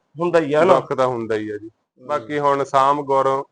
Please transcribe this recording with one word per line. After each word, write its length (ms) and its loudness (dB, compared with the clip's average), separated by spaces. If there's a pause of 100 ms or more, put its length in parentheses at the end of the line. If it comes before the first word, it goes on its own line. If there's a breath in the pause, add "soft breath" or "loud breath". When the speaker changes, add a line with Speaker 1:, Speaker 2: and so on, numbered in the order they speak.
(200)
Speaker 1:
ਹੁੰਦਾ 200 2
ਹੀ 140 -2
ਆ, 100 4
ਹਨਾ? 100 4
Speaker 2:
ਦੁੱਖ 200 0
ਤਾਂ 140 0
ਹੁੰਦਾ 280 -4
ਹੀ 140 -6
ਆ 80 -8
ਜੀ। 100 -14
Speaker 1:
ਹੂੰ। 400 -20
Speaker 2:
ਬਾਕੀ 320 -4
ਹੁਣ 240 0
ਸਾਂਭ 340 2
ਗੁਰ 300 0 (240)